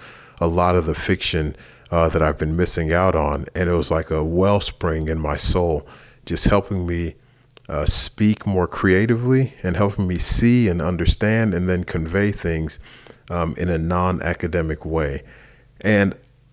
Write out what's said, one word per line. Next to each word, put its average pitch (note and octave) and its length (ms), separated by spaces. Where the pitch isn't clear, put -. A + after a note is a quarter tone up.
a F2 60
lot F2 300
of E2 100
the D#2 80
fiction, D#2+ 600
uh, E2 180
that D#2 140
I've D2+ 160
been D#2+ 180
missing E2+ 340
out F2+ 240
on. D2 400
And F2+ 140
it F2 60
was D#2+ 160
like D#2+ 200
a D#2 140
wellspring E2+ 840
in D#2+ 100
my D2+ 180
soul, E2+ 500
just - 220
helping G2 400
me, E2+ 300
uh, E2+ 160
speak - 640
more F#2 200
creatively A#2 960
and F2+ 140
helping G2+ 320
me F2+ 80
see A#2 520
and E2+ 120
understand F#2+ 720
and F2+ 160
then F2+ 160
convey F#2 480
things, E2 460
um, E2+ 280
in E2+ 100
a E2+ 100
non-academic F2 1080
way. D#2 360
And G2+ 300